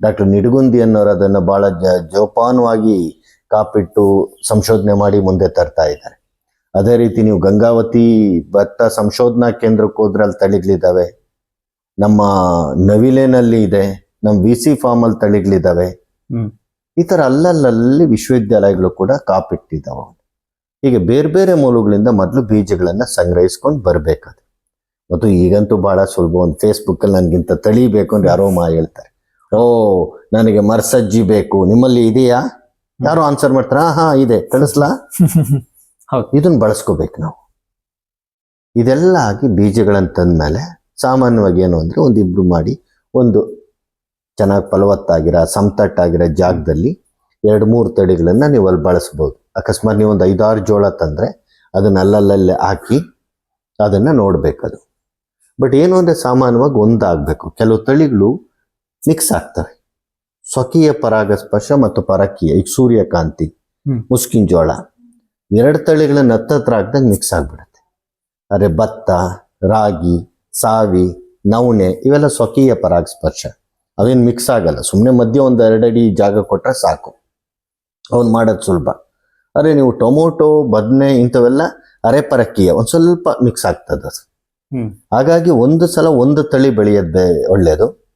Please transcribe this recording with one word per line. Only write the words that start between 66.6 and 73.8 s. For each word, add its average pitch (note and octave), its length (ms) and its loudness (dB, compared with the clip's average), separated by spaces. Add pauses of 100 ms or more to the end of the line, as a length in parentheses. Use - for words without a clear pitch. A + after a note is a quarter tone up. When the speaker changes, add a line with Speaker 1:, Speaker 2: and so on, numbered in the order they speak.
Speaker 1:
ಹಾಕ್ದಾಗ A#2 300 -2
ಮಿಕ್ಸ್ G#2 300 0
ಆಗ್ಬಿಡುತ್ತೆ. - 640 -8 (560)
ಆದ್ರೆ F#2+ 260 0
ಭತ್ತ, - 340 -4 (520)
ರಾಗಿ, F#2 760 -2 (140)
ಸಾವಿ, F#2+ 920 -2
ನವಣೆ G#2+ 460 0 (140)
ಇವೆಲ್ಲ D3 220 2
ಸ್ವಕೀಯ C3 460 0
ಪರಾಗಸ್ಪರ್ಶ, E2+ 720 -4 (540)